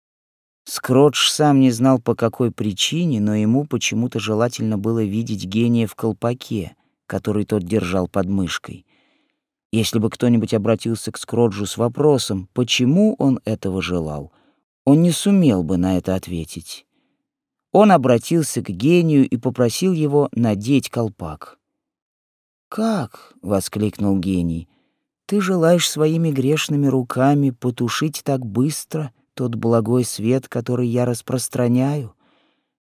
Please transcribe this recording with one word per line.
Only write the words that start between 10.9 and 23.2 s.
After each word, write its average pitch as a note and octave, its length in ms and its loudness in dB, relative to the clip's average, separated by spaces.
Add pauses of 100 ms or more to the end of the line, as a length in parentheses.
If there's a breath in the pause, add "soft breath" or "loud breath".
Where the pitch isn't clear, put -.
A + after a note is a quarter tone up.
к - 60 -14
Скроджу G#2+ 480 0
с - 100 -10
вопросом, A#2+ 800 0
почему C3+ 640 2
он C3+ 260 2
этого F#2+ 380 -4
желал, D#2 500 -6 (540)
он D3 160 6
не F3 100 4
сумел D#3 500 4
бы E2+ 140 -2
на F#2 220 0
это F#2 160 -2
ответить. E2+ 720 -10 (880)
Он G3+ 160 6
обратился C3 720 2
к - 80 -10
гению D3 580 4
и B2 80 -2
попросил B2 560 0
его D3 380 2
надеть A#2 600 0
колпак. G2+ 680 -8 (1120)
«Как?» G#3+ 720 -4